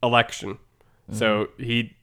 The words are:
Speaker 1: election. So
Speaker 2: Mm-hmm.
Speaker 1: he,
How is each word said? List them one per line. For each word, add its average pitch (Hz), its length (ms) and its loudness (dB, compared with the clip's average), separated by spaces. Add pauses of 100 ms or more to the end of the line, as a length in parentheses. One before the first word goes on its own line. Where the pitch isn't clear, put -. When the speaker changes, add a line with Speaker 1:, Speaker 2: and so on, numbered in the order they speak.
Speaker 1:
election. 117 580 0 (520)
So 107 340 0
Speaker 2:
Mm-hmm. - 180 -12
Speaker 1:
he, 117 400 -4